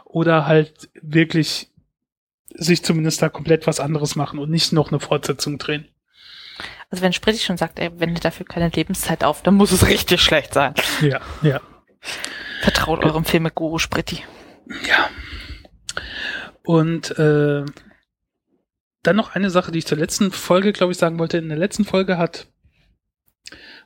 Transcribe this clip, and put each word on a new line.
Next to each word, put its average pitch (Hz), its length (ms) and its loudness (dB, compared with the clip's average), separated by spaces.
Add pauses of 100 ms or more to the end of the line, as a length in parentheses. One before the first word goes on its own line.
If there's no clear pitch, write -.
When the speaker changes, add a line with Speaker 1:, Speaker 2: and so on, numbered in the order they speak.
Speaker 1:
oder 165 420 2
halt 156 420 2 (120)
wirklich 156 680 0 (840)
sich 165 280 2
zumindest 160 380 0
da 160 80 4
komplett 160 380 2
was 156 140 0
anderes 147 360 -2
machen 147 220 -4
und 147 120 -4
nicht 165 220 0
noch 156 180 2
eine 147 100 0
Fortsetzung 147 580 -4
drehen. 151 280 -6 (1040)
Speaker 2:
Also 185 120 -8
wenn 185 100 2
Spritti 220 260 0
schon 175 200 -2
sagt, - 200 -4
er 170 220 -8
wendet 170 240 -2
dafür 165 220 -4
keine 170 240 -2
Lebenszeit 165 520 -2
auf, - 200 0
dann 185 120 6
muss 202 180 6
es 185 140 4
richtig 190 360 2
schlecht - 320 2
sein. 139 200 2 (280)
Speaker 1:
Ja, 135 180 2 (220)
ja. 143 180 2 (1000)
Speaker 2:
Vertraut - 400 0
Speaker 1:
Ja. - 80 4
Speaker 2:
eurem 156 140 0
Filmeguru 165 540 0
Spritti. - 460 -4 (640)
Speaker 1:
Ja. - 220 2 (1600)
Und, 165 540 0
äh, 147 460 2 (1400)
dann 175 140 2
noch - 180 -2
eine - 160 0
Sache, 170 200 0
die 165 80 -2
ich 156 80 -4
zur 151 120 -2
letzten 185 340 -2
Folge, 196 400 2
glaub 180 180 0
ich, 180 80 -6
sagen 165 200 0
wollte. 165 200 -2
In 160 100 -6
der 156 100 -4
letzten 202 260 0
Folge 190 340 0
hat - 300 -4 (1400)